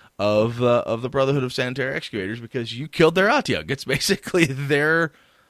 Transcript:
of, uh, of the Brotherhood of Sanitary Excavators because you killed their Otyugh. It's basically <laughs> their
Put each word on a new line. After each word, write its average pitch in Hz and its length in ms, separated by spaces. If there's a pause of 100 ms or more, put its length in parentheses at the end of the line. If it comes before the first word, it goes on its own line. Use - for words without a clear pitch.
(160)
of, 107 460
uh, 120 240
of 113 160
the 127 60
Brotherhood 139 340
of 127 100
Sanitary 131 420
Excavators 107 460
because 117 380
you 147 80
killed 160 300
their 190 120
Otyugh. 117 400
It's 139 160
basically 165 600
<laughs> - 20
their 147 640 (400)